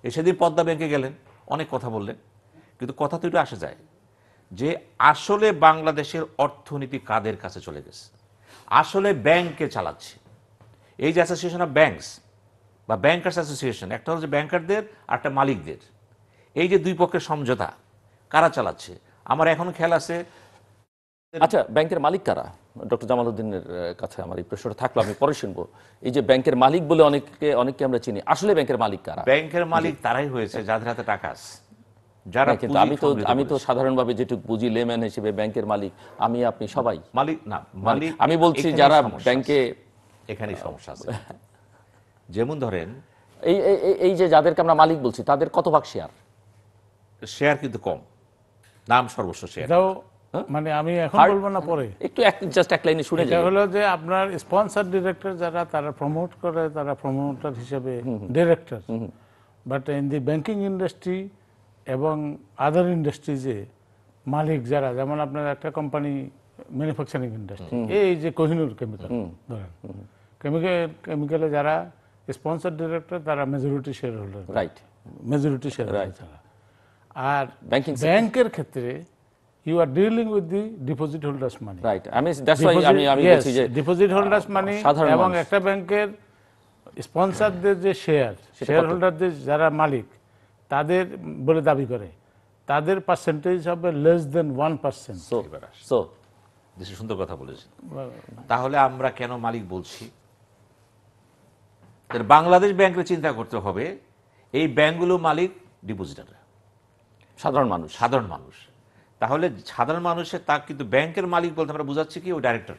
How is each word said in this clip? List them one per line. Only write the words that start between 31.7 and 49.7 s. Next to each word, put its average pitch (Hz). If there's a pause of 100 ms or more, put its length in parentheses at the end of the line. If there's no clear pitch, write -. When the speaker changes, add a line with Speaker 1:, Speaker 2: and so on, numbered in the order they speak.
Speaker 1:
যারা 131
Speaker 2:
না, 131
কিন্তু -
Speaker 1:
পুঁজি 104
Speaker 2:
আমি 143
তো, 147
Speaker 1:
সমৃদ্ধ 107
Speaker 2:
আমি 131
তো -
Speaker 1:
করেছে। 139
Speaker 2:
সাধারণভাবে 127
যেটুকু 120
বুঝি, 113
লেম্যান 117
হিসেবে 107
ব্যাংকের 107
মালিক 101 (240)
আমি 120
আপনি 110
সবাই। 113 (140)
Speaker 1:
মালিক 147
না, 104
Speaker 2:
মানে, 95
Speaker 1:
মালিক 147
Speaker 2:
আমি 160
বলছি 160
Speaker 1:
এখানেই 160
Speaker 2:
যারা 147
Speaker 1:
সমস্যা 117
আছে। -
Speaker 2:
ব্যাংকে 131 (520)
Speaker 1:
এখানেই 104
সমস্যা 71
আছে। 69 (1160)
যেমন 123
ধরেন 104 (400)
Speaker 2:
এই, 185
এই, 190
এই, 185
এই 180
যে 175
যাদেরকে 156
আমরা 165
মালিক 156
বলছি, 117
তাদের 143
কত 175
ভাগ 151
শেয়ার? 82 (1160)
Speaker 1:
শেয়ার 143
কিন্তু 113
কম, 85 (920)
নাম 123
সর্বস্ব 90
শেয়ার। 80
Speaker 3:
এটাও 185 (300)